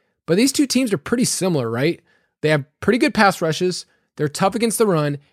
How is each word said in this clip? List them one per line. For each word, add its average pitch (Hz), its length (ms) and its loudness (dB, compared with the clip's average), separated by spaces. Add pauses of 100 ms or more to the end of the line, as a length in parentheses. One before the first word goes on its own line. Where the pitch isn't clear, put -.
(280)
But 170 100 0
these 269 160 2
two 285 140 0
teams 247 260 -2
are 156 60 0
pretty 240 260 -2
similar, 151 440 -2
right? 135 300 -2 (420)
They 147 80 2
have 147 160 2 (140)
pretty 226 200 2
good 285 140 2
pass 202 280 2
rushes, 175 440 -2 (300)
they're 147 120 -2
tough 196 280 -2
against 226 220 -2
the 226 100 2
run, 147 300 0 (140)